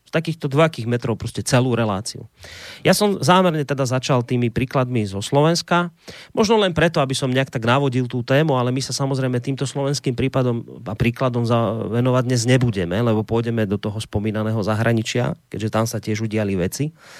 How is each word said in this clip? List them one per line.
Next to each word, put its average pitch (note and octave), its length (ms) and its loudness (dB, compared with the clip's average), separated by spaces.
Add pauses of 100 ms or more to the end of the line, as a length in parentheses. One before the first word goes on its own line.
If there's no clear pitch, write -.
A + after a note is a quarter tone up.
z - 60 -20
takýchto D#3+ 340 -4
dvojakých C#3 400 0
metrov A#2+ 320 -2
proste - 240 -6
celú B2+ 320 2
reláciu. A2 540 -4 (560)
Ja F3 80 6
som G3+ 260 2
zámerne E3 460 4
teda C#3 180 -2
začal B2+ 400 0
tými A#2+ 300 0
príkladmi B2 500 0
zo G2 160 -6
Slovenska, E3 680 2 (420)
možno A3 300 4
len F#3 160 2
preto, E3 240 4
aby C3 160 0
som C#3 100 -2
nejak C3 220 0
tak A2+ 160 -6
navodil B2+ 400 2
tú B2 160 -4
tému, C#3 320 2
ale B2 160 2
my B2+ 160 -2
sa - 80 -6
samozrejme C3 480 -2
týmto C3+ 240 -4
slovenským C#3 480 -2
prípadom B2 480 0 (240)
a G2 80 -6
príkladom A#2+ 500 0
za-, A2+ 460 0
venovať B2 420 2
dnes A#2 140 0
nebudeme, A2+ 560 2
lebo A2 240 2
pôjdeme A#2 400 0
do G2 160 -2
toho G#2+ 160 -4
spomínaného G#2+ 640 -2
zahraničia, A2+ 760 0 (140)
keďže G2+ 240 -4
tam A2 160 2
sa A#2 80 -6
tiež G#2+ 260 -4
udiali G#2+ 300 -2
veci. F#2+ 400 -2 (260)